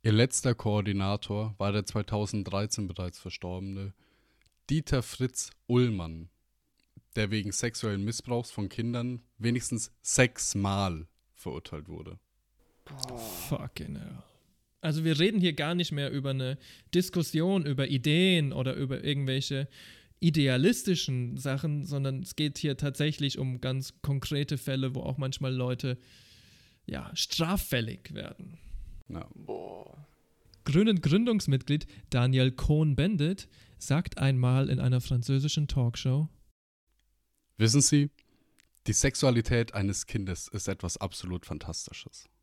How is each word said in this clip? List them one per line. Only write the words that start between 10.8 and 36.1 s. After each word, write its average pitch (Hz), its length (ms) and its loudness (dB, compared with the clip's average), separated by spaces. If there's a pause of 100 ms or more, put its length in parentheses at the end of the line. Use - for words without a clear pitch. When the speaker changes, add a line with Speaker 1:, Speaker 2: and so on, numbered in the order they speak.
Speaker 1:
verurteilt 78 540 -10
wurde. 80 300 -14 (680)
Speaker 2:
Boah. 127 340 -8
Speaker 3:
Fucking - 800 -8
hell. - 260 -14 (580)
Also 160 240 0
wir 160 140 2
reden 196 220 4
hier 175 140 4
gar 156 200 -2
nicht 175 160 -2
mehr 143 220 -4
über 139 180 -2
eine 131 280 -4 (360)
Diskussion, 175 720 2
über 139 220 0
Ideen 151 640 4
oder 127 220 -2
über 135 280 -4
irgendwelche 139 680 -2 (520)
idealistischen 139 1160 2
Sachen, 139 480 -2
sondern 139 380 -2
es - 140 -12
geht 151 220 0
hier 143 180 0
tatsächlich 147 600 0
um 127 220 -4
ganz 131 420 -4
konkrete 143 560 -2
Fälle, 131 360 -2
wo 131 60 -4
auch 135 180 -4
manchmal 135 360 -4
Leute, 127 440 -2 (880)
ja, - 280 -8
straffällig - 1000 -2
werden. - 440 -12 (500)
Speaker 1:
Ja. 85 260 -10
Speaker 2:
Boah. - 720 -12 (580)
Speaker 3:
Grünen-Gründungsmitglied 175 1200 2 (240)
Daniel 131 420 4
Cohn-Bendit 151 960 2 (300)
sagt - 400 0
einmal 131 500 4
in 131 120 2
einer 127 200 4
französischen 135 680 0
Talkshow: 131 600 0 (1300)